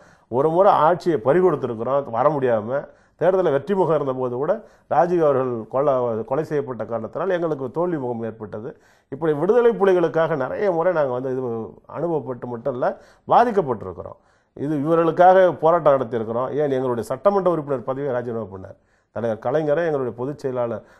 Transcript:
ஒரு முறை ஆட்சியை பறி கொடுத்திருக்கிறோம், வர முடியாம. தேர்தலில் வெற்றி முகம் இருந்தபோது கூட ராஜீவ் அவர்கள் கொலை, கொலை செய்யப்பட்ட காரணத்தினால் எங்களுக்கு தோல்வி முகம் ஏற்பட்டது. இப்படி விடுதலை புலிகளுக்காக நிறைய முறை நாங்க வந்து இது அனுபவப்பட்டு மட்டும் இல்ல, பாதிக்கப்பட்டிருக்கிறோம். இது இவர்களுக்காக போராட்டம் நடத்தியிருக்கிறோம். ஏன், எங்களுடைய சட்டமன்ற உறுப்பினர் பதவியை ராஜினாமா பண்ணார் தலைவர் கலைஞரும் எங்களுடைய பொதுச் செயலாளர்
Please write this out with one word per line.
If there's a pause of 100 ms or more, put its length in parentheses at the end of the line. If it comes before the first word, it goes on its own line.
(280)
ஒரு
முறை
ஆட்சியை
பறி
கொடுத்திருக்கிறோம்,
வர
முடியாம. (300)
தேர்தலில்
வெற்றி
முகம்
இருந்தபோது
கூட (240)
ராஜீவ்
அவர்கள்
கொலை, (320)
கொலை
செய்யப்பட்ட
காரணத்தினால்
எங்களுக்கு
தோல்வி
முகம்
ஏற்பட்டது. (420)
இப்படி
விடுதலை
புலிகளுக்காக
நிறைய
முறை
நாங்க
வந்து
இது (460)
அனுபவப்பட்டு
மட்டும்
இல்ல, (400)
பாதிக்கப்பட்டிருக்கிறோம். (340)
இது
இவர்களுக்காக
போராட்டம்
நடத்தியிருக்கிறோம்.
ஏன்,
எங்களுடைய
சட்டமன்ற
உறுப்பினர்
பதவியை
ராஜினாமா
பண்ணார் (320)
தலைவர்
கலைஞரும்
எங்களுடைய
பொதுச்
செயலாளர் (160)